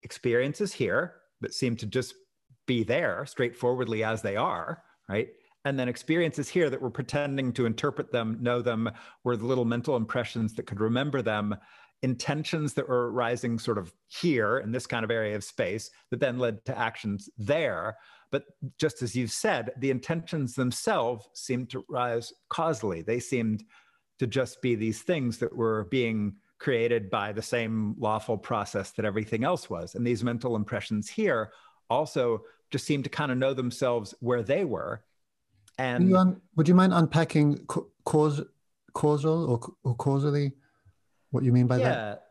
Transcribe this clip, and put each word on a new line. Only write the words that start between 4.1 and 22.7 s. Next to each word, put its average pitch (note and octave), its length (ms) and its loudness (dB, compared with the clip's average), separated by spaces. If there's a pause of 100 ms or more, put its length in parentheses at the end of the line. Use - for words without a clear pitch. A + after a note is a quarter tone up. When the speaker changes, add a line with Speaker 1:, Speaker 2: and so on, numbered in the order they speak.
Speaker 1:
they G2 140 -2
are," E3 460 -4 (280)
right? G#3+ 180 0 (380)
And C#3 120 0
then B2 100 0
experiences D#3 640 -2
here E3+ 180 2
that C3+ 140 -4
were B2+ 80 -2
pretending C#3 640 -2
to B2+ 100 2
interpret C#3 480 -2
them, A2+ 300 -2
know A#2+ 180 2
them, A2+ 300 0 (320)
were B2 120 0
the A2+ 120 -4
little B2+ 180 2
mental A#2+ 320 0
impressions A2+ 580 -2
that - 120 -8
could G2+ 120 -8
remember B2 440 0
them, G#2 340 0 (460)
intentions D3 720 -2
that C3+ 120 0
were B2 240 2
arising A#2 480 0
sort A2 200 -2
of F2 120 -8 (180)
here B2 500 2
in A2 140 -4
this B2 140 -4
kind A#2 200 -4
of G#2+ 40 -2
area A2 240 0
of G2+ 80 -4
space G#2 480 -2 (200)
that A#2+ 100 -2
then B2+ 180 2
led A#2 280 0
to B2+ 120 -4
actions A2+ 600 -2
there. A2 580 0 (340)
But - 140 -2 (320)
just - 240 -2
as A2 160 -4
you've B2 140 0
said, B2+ 480 0
the C3+ 120 0
intentions D3 640 -2
themselves B2 800 0
seemed B2 380 -6
to A#2 180 -8
rise A#2+ 420 -2 (200)
causally. A2+ 500 -2